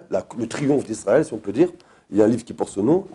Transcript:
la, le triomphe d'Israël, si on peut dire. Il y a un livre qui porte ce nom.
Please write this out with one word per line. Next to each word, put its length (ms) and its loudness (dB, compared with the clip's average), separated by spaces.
la, 160 -4
le 100 -4
triomphe 380 0
d'Israël, 400 0
si 80 -10
on 40 -8
peut 140 -8
dire. 180 2
Il 60 0
y 40 6
a 40 6
un 20 6
livre 160 0
qui 100 -14
porte 180 -6
ce 80 -6
nom. 360 2